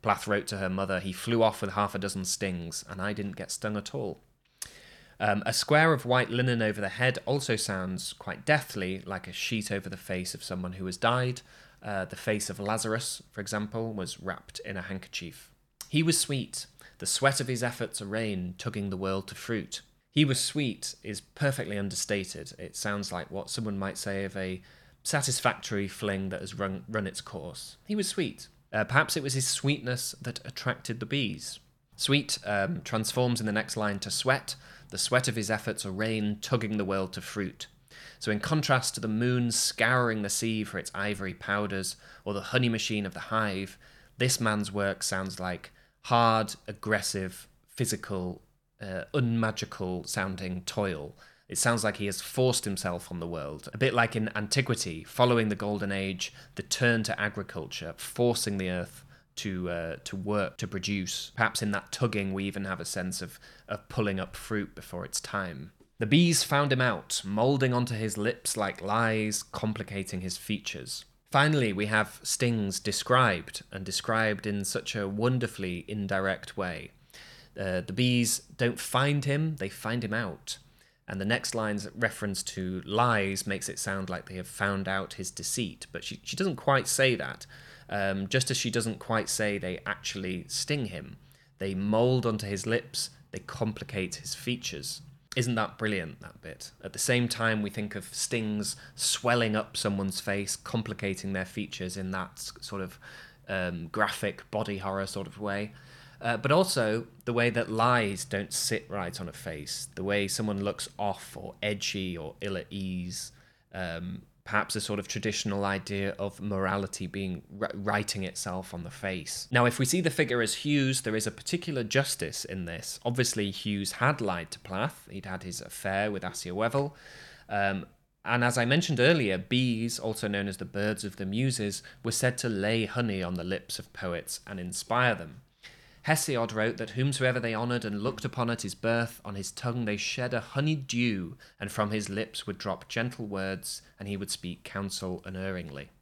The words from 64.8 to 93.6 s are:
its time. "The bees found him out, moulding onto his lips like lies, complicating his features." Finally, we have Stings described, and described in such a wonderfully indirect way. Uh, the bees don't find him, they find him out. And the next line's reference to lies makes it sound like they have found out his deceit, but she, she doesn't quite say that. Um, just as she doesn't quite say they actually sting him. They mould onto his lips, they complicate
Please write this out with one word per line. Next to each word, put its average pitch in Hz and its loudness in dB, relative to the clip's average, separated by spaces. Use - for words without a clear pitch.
its - -4
time. 90 -6
"The 113 0
bees 160 8
found 143 4
him 131 4
out, 113 0
moulding 123 4
onto 123 2
his 107 -2
lips 110 -2
like 101 -2
lies, 110 2
complicating 98 -4
his 92 -4
features." - -6
Finally, 139 6
we 104 0
have 107 2
Stings 110 2
described, 107 2
and 95 -8
described 110 2
in 101 0
such - -4
a 101 0
wonderfully 104 0
indirect 98 0
way. 87 -4
Uh, 92 0
the 95 -6
bees 120 4
don't 120 2
find 143 2
him, 151 2
they 98 -4
find 113 -2
him 107 0
out. 110 -4
And 95 -2
the 95 0
next - 2
line's 104 0
reference 104 0
to 92 -4
lies 101 4
makes 98 -4
it - -8
sound 98 -2
like 90 -4
they 92 -10
have 90 -6
found 98 0
out 95 -2
his 92 -6
deceit, - -4
but 85 -8
she, - -8
she - -6
doesn't 185 0
quite 135 4
say 131 6
that. - -6
Um, 98 2
just 131 2
as 131 0
she 120 0
doesn't 113 0
quite 110 0
say 104 2
they 92 -4
actually 92 -4
sting 143 -2
him. 80 -10
They 98 -2
mould 117 4
onto 107 0
his 98 -2
lips, - -2
they 92 -8
complicate 104 -4